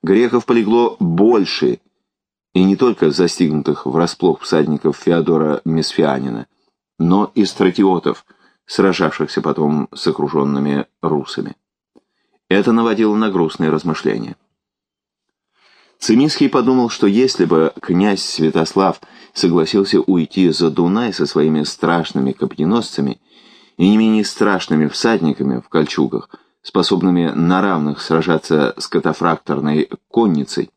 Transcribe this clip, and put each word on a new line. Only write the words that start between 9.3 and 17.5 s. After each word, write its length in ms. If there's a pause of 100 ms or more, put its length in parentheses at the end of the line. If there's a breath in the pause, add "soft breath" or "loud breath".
потом 520
с 120
окружёнными 800 (140)
русами. 560 (920)
Это 240
наводило 440
на 140
грустные 400
размышления. 680 (1600 soft breath)
Цимисхий 520
подумал, 400
что 160
если 400
бы 340